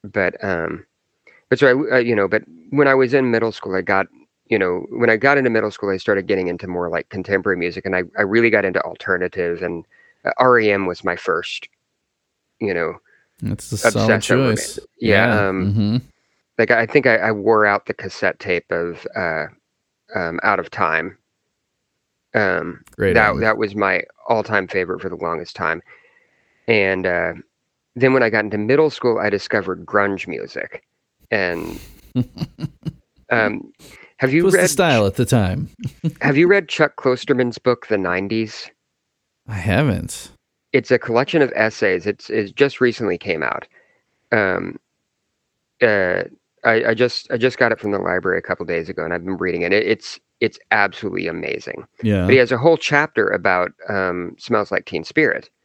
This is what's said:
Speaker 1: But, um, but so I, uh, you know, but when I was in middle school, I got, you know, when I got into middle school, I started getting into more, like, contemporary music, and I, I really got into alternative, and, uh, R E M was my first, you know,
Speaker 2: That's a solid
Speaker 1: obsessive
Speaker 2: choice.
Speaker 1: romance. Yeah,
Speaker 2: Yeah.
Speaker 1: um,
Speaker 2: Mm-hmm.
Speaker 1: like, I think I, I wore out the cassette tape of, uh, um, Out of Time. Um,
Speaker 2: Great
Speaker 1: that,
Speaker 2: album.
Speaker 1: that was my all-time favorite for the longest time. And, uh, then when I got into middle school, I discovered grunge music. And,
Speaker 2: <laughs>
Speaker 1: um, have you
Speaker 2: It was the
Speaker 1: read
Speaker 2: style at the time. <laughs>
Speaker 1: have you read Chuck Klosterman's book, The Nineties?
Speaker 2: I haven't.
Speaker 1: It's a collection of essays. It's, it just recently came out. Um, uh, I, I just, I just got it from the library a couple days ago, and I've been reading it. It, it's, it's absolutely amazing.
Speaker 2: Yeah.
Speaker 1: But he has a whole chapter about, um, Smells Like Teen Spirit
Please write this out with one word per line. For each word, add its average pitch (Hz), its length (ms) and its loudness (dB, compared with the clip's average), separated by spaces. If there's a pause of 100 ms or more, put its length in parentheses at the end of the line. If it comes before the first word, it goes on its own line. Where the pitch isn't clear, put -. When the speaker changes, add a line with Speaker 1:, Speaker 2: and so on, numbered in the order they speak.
Speaker 1:
But, 95 400 -2
um, 85 420 -4 (640)
but 131 100 2
so 143 80 6
I, 127 280 2
uh, 127 40 6
you 117 160 2
know, 98 120 2
but 90 160 0 (280)
when 139 160 4
I 135 80 4
was 131 180 2
in 131 180 2
middle 113 200 0
school, 95 240 -8
I 95 60 0
got, 95 260 0 (400)
you 107 120 0
know, 90 300 0
when 120 200 0
I 110 80 4
got 139 200 4
into 127 120 2
middle 107 220 0
school, - 180 -6
I 95 80 -2
started 98 300 0
getting 92 200 0
into 87 200 -6
more, 87 220 -4
like, 82 200 -6
contemporary 95 480 -2
music, 87 280 -6
and 95 100 -2
I, 92 80 0 (140)
I 107 60 2
really 113 260 4
got 104 160 4
into 90 160 0
alternative, 87 800 -4
and, 85 240 -6 (400)
uh, - 120 0
R 123 220 6
E 107 120 4
M 98 160 0
was 90 160 -6
my 87 120 -2
first, - 540 -6 (880)
you 98 140 -2
know, 85 220 -2 (460)
Speaker 2:
That's 104 300 -6
a 107 60 -4
solid - 200 -4 (180)
Speaker 1:
obsessive 101 80 -2
Speaker 2:
choice. 104 160 0
Speaker 1:
romance. 117 400 -2 (200)
Yeah, 107 360 2
Speaker 2:
Yeah. 101 120 2
Speaker 1:
um, 95 260 -2
Speaker 2:
Mm-hmm. 107 240 0 (600)
Speaker 1:
like, 113 140 2
I 117 140 4
think 131 200 2
I, 117 120 6
I 107 140 0
wore 107 340 4
out 101 200 2
the - 80 -6
cassette - 460 -4
tape 90 320 -4
of, 85 340 -4 (100)
uh, 80 300 -4 (680)
um, 85 280 -4
Out 98 160 0
of 87 100 -10
Time. 82 480 -2 (1160)
Um, 90 500 -2 (120)
Speaker 2:
Great 98 180 0
Speaker 1:
that, 110 140 4
Speaker 2:
album. 101 140 0
Speaker 1:
that 110 160 0
was 104 180 -4
my 92 280 0 (240)
all-time 107 400 0
favorite 92 340 -4
for 95 80 -8
the 87 60 -8
longest 82 400 -6
time. 82 260 -4 (840)
And, 95 380 2
uh, 87 280 -2 (640)
then 131 180 4
when 127 100 4
I 113 80 2
got 107 140 0
into 104 120 -4
middle 139 320 2
school, 117 300 0
I 104 100 0
discovered 92 560 -4
grunge 101 420 0
music. - 560 -10 (460)
And, 85 500 -4 (360)
Speaker 2:
<laughs> - 1120 -8
Speaker 1:
um, 107 420 0 (460)
have 131 160 2
you 165 80 4
Speaker 2:
It 180 40 4
was 190 80 6
the 190 80 6
Speaker 1:
read 180 80 4
Speaker 2:
style 139 360 4
at 95 100 0
the 120 100 2
time. 110 440 0 (260)
<laughs> - 260 -6
Speaker 1:
have 143 160 2
you 175 100 4
read 190 220 2
Chuck - 260 0
Klosterman's 127 600 0
book, - 300 -2
The 107 100 0
Nineties? 98 720 -4 (760)
Speaker 2:
I 110 80 -10
haven't. 101 760 -2 (400)
Speaker 1:
It's 127 180 0
a 123 80 4
collection 135 460 2
of 123 120 2
essays. 98 520 0
It's, - 240 -6
it 107 240 -2
just 139 260 2
recently 110 360 0
came 80 260 -4
out. - 240 -6 (640)
Um, 92 480 0 (1040)
uh, 95 420 2 (400)
I, 117 220 2
I 113 100 2
just, 120 360 0
I 127 60 -2
just 123 220 0
got 117 120 2
it 110 80 -2
from 104 120 -4
the 101 80 -2
library 90 400 -2
a - 20 -4
couple 87 240 -6
days 82 240 -4
ago, 82 140 -6
and 82 100 -4
I've 85 120 -6
been 95 120 -4
reading 85 260 -2
it. 87 100 0
It, 107 120 2
it's, - 340 -4 (200)
it's - 180 -2 (140)
absolutely 95 560 -2
amazing. - 580 -8 (160)
Speaker 2:
Yeah. 104 220 2
Speaker 1:
But 95 80 4
he 131 60 8
has 123 140 4
a 123 60 0
whole 156 200 4
chapter 143 520 0
about, 90 420 0 (180)
um, 90 500 -4
Smells 107 320 -2
Like - 140 -2
Teen 82 180 -6
Spirit - 460 0 (160)